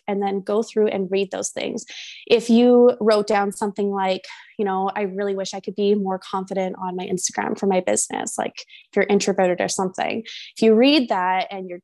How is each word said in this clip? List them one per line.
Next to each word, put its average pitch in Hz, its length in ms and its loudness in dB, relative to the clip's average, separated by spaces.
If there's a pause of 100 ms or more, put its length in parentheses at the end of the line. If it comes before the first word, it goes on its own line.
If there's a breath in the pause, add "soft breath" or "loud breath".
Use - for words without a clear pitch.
and 202 160 -2
then 196 180 -2
go 208 220 -2
through 214 260 0
and 190 220 -4
read 196 200 -2
those - 180 -6
things. - 380 -8 (400 loud breath)
If 233 240 2
you 240 500 8
wrote 208 260 2
down 202 260 0
something 202 380 -4
like, 190 360 -2 (320 loud breath)
you 208 80 -2
know, 190 280 -2
"I 208 80 -4
really 196 320 -4
wish 190 200 -6
I 196 60 -8
could 190 140 -10
be 202 200 2
more 190 240 -2
confident 190 600 -4
on 185 160 -8
my 185 120 -6
Instagram - 520 -4
for 202 80 -2
my 185 140 4
business," - 560 -4
like, - 240 -4
if - 360 -10
you're 196 120 2
introverted 190 540 2
or 196 60 -2
something, 196 560 -4 (320 loud breath)
if - 60 0
you 220 120 8
read 262 340 4
that 185 420 0
and 190 200 -10
your 175 140 -14